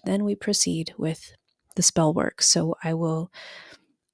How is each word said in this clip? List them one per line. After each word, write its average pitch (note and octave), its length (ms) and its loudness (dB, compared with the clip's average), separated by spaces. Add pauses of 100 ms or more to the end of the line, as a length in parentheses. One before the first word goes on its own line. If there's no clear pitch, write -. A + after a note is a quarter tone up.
then G3 180 0
we G#3 100 0
proceed F3 640 -2
with - 360 -6 (420)
the F#3 60 0
spell D#3+ 320 4
work. - 280 -2
So E3 400 2
I D#3+ 120 -2
will E3 400 -2 (800)